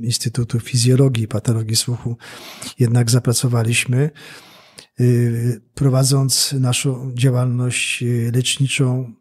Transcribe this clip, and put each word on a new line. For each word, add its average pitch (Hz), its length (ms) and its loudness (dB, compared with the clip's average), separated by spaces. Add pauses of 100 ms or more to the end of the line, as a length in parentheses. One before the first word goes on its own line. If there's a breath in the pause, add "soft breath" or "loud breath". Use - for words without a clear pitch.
Instytutu 117 580 -4
Fizjologii 127 640 2
i 107 40 -4
Patologii 110 480 -2
Słuchu 117 420 -4 (640 loud breath)
jednak 120 320 2
zapracowaliśmy, 120 1000 0 (880 loud breath)
y, 120 640 2 (120)
prowadząc 135 800 2
naszą 131 600 -2
działalność, 123 880 0
y, 120 320 0
leczniczą, 127 840 0